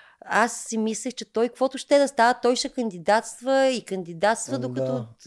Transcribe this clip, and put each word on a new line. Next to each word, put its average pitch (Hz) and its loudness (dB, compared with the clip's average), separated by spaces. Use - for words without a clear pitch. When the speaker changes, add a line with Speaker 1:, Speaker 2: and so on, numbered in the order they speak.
Speaker 1:
Аз 233 2
си - -8
мислех, 220 -4
че - -14
той 226 2
каквото 262 -2
ще 285 2
да 277 4
става, 240 4
той 247 2
ще 262 -2
кандидатства 233 0
и 240 0
кандидатства, 190 -2
Speaker 2:
М, 262 -2
Speaker 1:
докато 131 -2
Speaker 2:
да. 120 -4